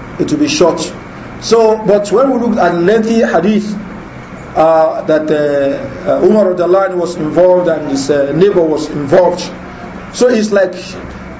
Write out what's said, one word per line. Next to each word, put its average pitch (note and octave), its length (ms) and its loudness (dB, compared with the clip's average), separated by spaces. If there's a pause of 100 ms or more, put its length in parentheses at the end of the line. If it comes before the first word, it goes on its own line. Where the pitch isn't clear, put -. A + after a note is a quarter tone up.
(220)
it - 100 -2
will C#3+ 80 -2
be D3 80 0
short. D#3+ 320 0 (600)
So, A3 440 2
but G3+ 260 2
when C4 200 4
we A#3+ 80 0
look A3 180 0
at E3+ 180 2
lengthy A3 460 2
hadith, F#3+ 540 0 (800)
uh, D#3+ 480 2
that, D3+ 260 0
uh, C#3+ 880 -2
uh, C#3 80 2
Umar G#3 200 4 (100)
radiallahu F#3 340 2
anhu F3+ 80 -4
was E3+ 180 -2
involved E3+ 540 2
and D3 220 -2
his, C3+ 180 -2
uh, C#3+ 220 2
neighbor F3+ 320 4
was D3+ 260 -2
involved. C#3+ 520 2 (760)
So B3 140 4
it's G#3+ 220 0
like F#3+ 220 2 (680)